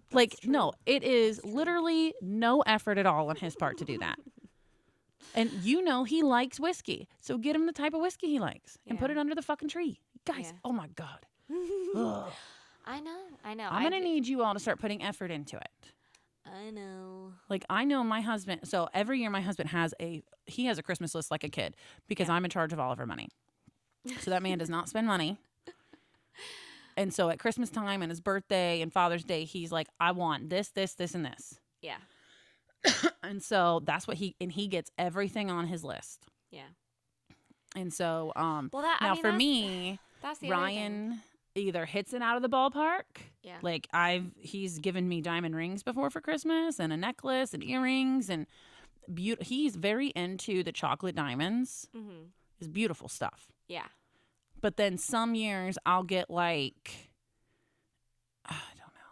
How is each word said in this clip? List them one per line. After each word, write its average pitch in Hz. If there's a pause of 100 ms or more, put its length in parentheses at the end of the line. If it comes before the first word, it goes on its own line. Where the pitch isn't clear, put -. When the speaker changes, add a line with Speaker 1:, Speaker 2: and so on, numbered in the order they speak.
Speaker 1:
That's -
Speaker 2:
Like, 240
Speaker 1:
true. 226
Speaker 2:
no, 247 (140)
it 277
is 226
Speaker 1:
That's -
true. 208
Speaker 2:
literally 330
no 226
effort 214
at 196
all 156
on 156
his 165
part 131
to 117
do 127
that. 85
Speaker 1:
<laughs> - (1040)
Speaker 2:
And 226 (100)
you 262
know 269
he 294
likes 254
whiskey. - (140)
So -
get 277
him 320
the 330
type 294
of 320
whiskey 359
he 294
likes - (120)
and 226
put 262
Speaker 1:
Yeah. 294
Speaker 2:
it 302
under 294
the 320
fucking 294
tree. 330 (240)
Guys, 226
Speaker 1:
Yeah. 165 (120)
Speaker 2:
oh 254
my 180
God. 160 (240)
Speaker 1:
<laughs> 359
Speaker 2:
Ugh. 226 (520)
Speaker 1:
I 269
know, 320 (260)
I 214
know. 220
Speaker 2:
I'm 165
Speaker 1:
I 208
Speaker 2:
gonna 359
Speaker 1:
ju- 370
Speaker 2:
need 311
you 254
all 214
to 202
start 202
putting 208
effort 196
into 147
it. - (600)
Speaker 1:
I 202
know. 190 (140)
Speaker 2:
Like, 196
I 202
know 277
my 220
husband. 202
So 170
every 233
year 220
my 196
husband 175
has 165
a, 165 (260)
he -
has 233
a 160
Christmas 170
list 160
like 156
a 151
kid 101 (320)
because 190
Speaker 1:
Yeah. 170
Speaker 2:
I'm 180
in 175
charge 165
of 160
all 127
of 123
our 123
money. 71 (920)
So -
that 185
man 185
does 165
not 170
spend 220
money. 185 (280)
Speaker 1:
<laughs> - (1300)
Speaker 2:
And 196
so -
at -
Christmas 233
time 196
and 165
his 170
birthday 185
and 160
Father's 175
Day, 165
he's 165
like, 160 (140)
"I 170
want 160
this, 190
this, 190
this, 175
and 170
this." - (220)
Speaker 1:
Yeah. 135 (840)
Speaker 2:
<coughs> 339 (120)
And 196
so 175
that's 160
what -
he, 185
and 180
he 196
gets 185
everything 190
on 175
his 165
list. - (260)
Speaker 1:
Yeah. 156 (1120)
Speaker 2:
And 185
so, 165
um, 151
Speaker 1:
Well, 269
that, 320
I -
Speaker 2:
now 196
Speaker 1:
mean, -
Speaker 2:
for 220
Speaker 1:
that's, 208
Speaker 2:
me, 196 (240)
Speaker 1:
that's 294
the -
other 190
thing. 180
Speaker 2:
Ryan 208 (340)
either 185
hits 202
it 247
out 233
of 247
the 254
ballpark. 277 (400)
Speaker 1:
Yeah. 180
Speaker 2:
Like, 170
I've, 175
he's 185
given 180
me 175
diamond 165
rings 175
before 262
for 320
Christmas 320
and 160
a -
necklace 262
and 139
earrings 262
and 160 (600)
beau-, 185
he's 247
very 214
into 185
the 170
chocolate 156
diamonds. 160
Speaker 1:
Mm-hmm. 202 (340)
Speaker 2:
It's 165
beautiful 185
stuff. - (200)
Speaker 1:
Yeah. 175 (760)
Speaker 2:
But 208
then 202
some 226
years 196
I'll 180
get, 180
like, 170 (1400)
I - (240)
don't -
know. -